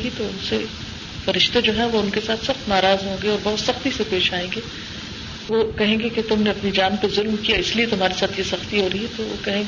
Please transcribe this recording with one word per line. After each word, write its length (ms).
گی 120
تو 80
ان 140
سے 100
فرشتے 360
جو 160
ہیں 80
وہ 160
ان 100
کے 160
ساتھ 180
سخت 240
ناراض 360
ہوں 180
گے 60
اور 140
بہت 160
سختی 380
سے 140
پیش 220
آئیں 140
گے۔ 40
وہ 300
کہیں 220
گے 80
کہ 200
"تم 140
نے 80
اپنی 200
جان 260
پہ 180
ظلم 280
کیا، 140
اس 200
لیے 100
تمہارے 320
ساتھ 200
یہ 60
سختی 360
ہو 120
رہی 100
ہے۔" 40
تو 60
وہ 220
کہیں 240